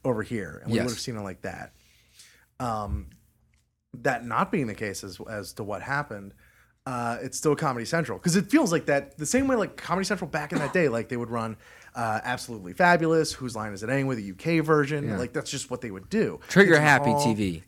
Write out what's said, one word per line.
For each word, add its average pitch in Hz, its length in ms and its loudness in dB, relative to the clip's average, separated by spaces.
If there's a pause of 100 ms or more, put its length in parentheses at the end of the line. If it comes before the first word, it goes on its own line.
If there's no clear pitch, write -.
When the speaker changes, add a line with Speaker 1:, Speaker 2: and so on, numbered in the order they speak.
Speaker 1:
over 117 180 0
here, 92 400 -6
and 107 100 -4
we 117 60 2
Speaker 2:
Yes. 107 80 2
Speaker 1:
would've 117 140 -4
seen 120 160 -6
it 107 60 -8
like 95 200 -10
that. 87 300 -10 (840)
Um, 107 520 -4 (880)
that 120 260 -2
not 120 260 0
being 151 160 0
the 107 80 -6
case 104 300 -6
as, 92 240 -12
as 104 260 -8
to 113 100 -8
what 98 180 -6
happened, 117 500 -6 (540)
uh, 120 360 -4
it's 131 160 -10
still 151 160 2
Comedy 131 300 -2
Central. 117 340 -2
'Cause 170 160 0
it 196 160 0
feels 269 220 4
like 160 140 0
that, 139 320 0
the 151 80 -6
same 262 200 2
way, 269 100 2
like, 190 200 -2
Comedy 185 280 -2
Central 180 240 -4
back 147 240 -6
in 170 60 -2
that 143 140 -2
day, 170 160 4
like, 117 200 0
they 127 80 -6
would 120 140 -6
run, 113 260 -4 (380)
uh, 110 300 -2
Absolutely 117 480 -8
Fabulous, 160 640 4
Whose 123 200 -8
Line 110 180 -6
Is 98 100 -10
It 110 80 -6
Anyway, 135 260 0
the 110 60 -6
U 98 120 -8
K 165 260 0
version. 147 460 2
Speaker 2:
Yeah. 101 120 -2
Speaker 1:
Like, 123 140 -4
that's 143 180 -6
just 139 200 -8
what 123 120 -6
they 120 80 -8
would 95 180 -12
do. 170 400 0
Speaker 2:
Trigger 185 240 10
Speaker 1:
Kitchen 151 100 8
Speaker 2:
Happy 143 280 6
Speaker 1:
Hall. 143 140 2
Speaker 2:
T 113 100 4
V. 92 340 0